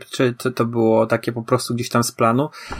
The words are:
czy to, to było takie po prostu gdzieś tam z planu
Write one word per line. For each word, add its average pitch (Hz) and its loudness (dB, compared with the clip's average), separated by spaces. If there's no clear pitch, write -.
czy 123 0
to, - -4
to 123 0
było 113 4
takie 117 -2
po 117 -6
prostu 123 -2
gdzieś 120 -4
tam 120 2
z - -4
planu 120 2